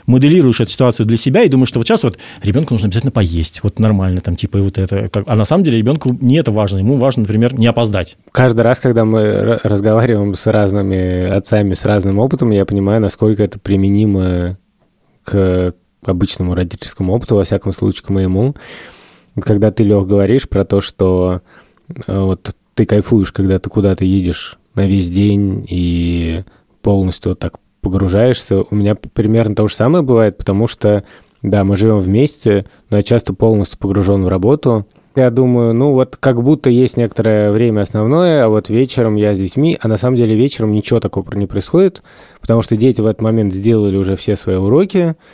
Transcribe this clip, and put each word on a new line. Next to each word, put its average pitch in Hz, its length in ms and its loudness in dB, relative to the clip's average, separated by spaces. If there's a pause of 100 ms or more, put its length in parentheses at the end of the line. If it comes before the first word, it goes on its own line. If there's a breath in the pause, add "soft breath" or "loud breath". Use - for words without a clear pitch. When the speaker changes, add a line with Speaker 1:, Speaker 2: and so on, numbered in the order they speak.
Speaker 1:
моделируешь 135 560 4
эту 110 100 -2
ситуацию 123 340 0
для 113 120 0
себя 147 260 2
и 185 60 4
думаешь, 131 200 4
что 120 100 -2
вот 113 80 -2
сейчас 220 160 0
вот 117 140 -2 (240 loud breath)
ребёнку 127 320 -2
нужно 104 140 0
обязательно 117 240 -2
поесть, 85 520 -2
вот - 160 -4
нормально, 95 420 0
там, 90 160 -4
типа, - 200 -4
и 98 40 2
вот 98 160 -2
это. 98 320 -2
Как... 101 180 -4
а 117 80 0
на 110 100 2
самом 180 200 2
деле 123 120 2
ребёнку 127 440 0
не 127 160 4
это 160 140 0
важно, 101 280 0
ему 113 180 2
важно, 127 240 0
например, 110 360 0
не 117 100 2
опоздать. 110 500 -2 (140)
Speaker 2:
Каждый 123 300 2
раз, 120 180 2
когда 117 260 2
мы 110 160 2 (220)
ра-, 110 200 0
разговариваем 107 720 2
с - 120 -8
разными 95 840 0
отцами, 101 440 0
с 82 120 -6
разным 98 340 0
опытом, 123 320 0
я 98 140 2
понимаю, 101 360 0
насколько 107 420 0
это 101 160 -4
применимо 95 1000 0 (640)
к 92 500 0 (320)
обычному 90 500 -2
родительскому 90 580 -4
опыту, 98 220 -2
во 98 80 2
всяком 95 300 -4
случае, - 320 -4
к - 40 -6
моему. 98 460 0 (840 loud breath)
Когда 104 320 0
ты, 113 120 0
Лёх, 101 240 2
говоришь 101 420 2
про 98 160 -2
то, 98 160 0
что, 90 600 0 (640 soft breath)
э, 98 120 -4
вот 95 360 -4 (180)
ты 113 120 0
кайфуешь, 101 460 0
когда 95 280 0
ты - 100 -10
куда-то 98 360 0
едешь 92 520 -2 (180)
на 98 120 0
весь 92 220 0
день 101 600 0
и 85 760 -2 (380 soft breath)
полностью 98 500 -2
вот - 80 -8
так - 160 -8 (260)
погружаешься, 98 880 0
у 101 60 -4
меня 104 200 0
п-, - 180 -12
примерно 110 420 0
то 107 120 0
же - 80 -8
самое 151 280 0
бывает, 113 340 2
потому 101 300 -2
что, 104 360 -2 (400 soft breath)
да, 101 200 0
мы 98 140 2
живём 107 220 2
вместе, 101 640 0 (240 soft breath)
но 104 80 0
я 104 60 2
часто 117 300 0
полностью 107 460 0
погружён 98 440 0
в 90 40 0
работу. 110 600 0 (280)
Я 127 140 2
думаю, 120 440 2
ну 135 180 2
вот 131 260 0
как 120 240 0
будто 135 280 2
есть 123 280 2
некоторое 107 540 0
время 110 300 0
основное, 139 640 0
а - 20 2
вот 107 220 0
вечером 117 460 0
я 104 200 0
с - 20 -2
детьми, 131 440 -2
а 113 80 -4
на 110 80 0
самом 127 180 -2
деле 113 200 2
вечером 113 360 0
ничего 107 300 -2
такого 95 340 -6
не 101 120 -4
происходит, 180 540 -2 (380 soft breath)
потому 113 220 2
что 110 160 -2
дети 113 240 2
в 104 40 0
этот 110 160 -2
момент 110 320 0
сделали 101 440 2
уже 98 180 0
все 101 220 -2
свои - 180 -4
уроки 160 600 0 (180 loud breath)